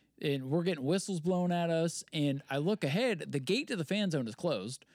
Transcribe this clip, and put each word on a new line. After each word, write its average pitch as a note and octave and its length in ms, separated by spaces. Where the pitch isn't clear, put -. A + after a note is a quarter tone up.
and C3+ 280
we're E3+ 140
getting D#3+ 200
whistles F3+ 380
blown F3+ 300
at E3+ 180
us. E3 420
And C#3+ 380
I C#3 80
look F3 260
ahead, F3 480
the C#3 80
gate F#3 300
to B3 80
the D#3+ 80
fan G3 260
zone C3 160
is G#2+ 80
closed. B2+ 600